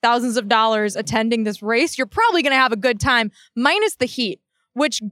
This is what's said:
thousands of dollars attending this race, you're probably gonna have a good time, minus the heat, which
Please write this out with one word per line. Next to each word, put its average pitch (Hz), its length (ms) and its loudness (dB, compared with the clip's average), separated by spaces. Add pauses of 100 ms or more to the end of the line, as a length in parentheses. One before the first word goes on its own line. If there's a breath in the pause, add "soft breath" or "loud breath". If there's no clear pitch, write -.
thousands 240 340 0
of 208 140 -4
dollars 220 460 2
attending 226 480 0
this 208 180 -4
race, 233 340 0
you're 254 120 -4
probably 415 340 2
gonna 269 140 0
have 262 180 2
a - 20 -2
good 220 240 0
time, 240 320 0 (240 soft breath)
minus 359 400 0
the - 120 -2
heat, 226 340 -6 (320)
which 277 260 -2 (120)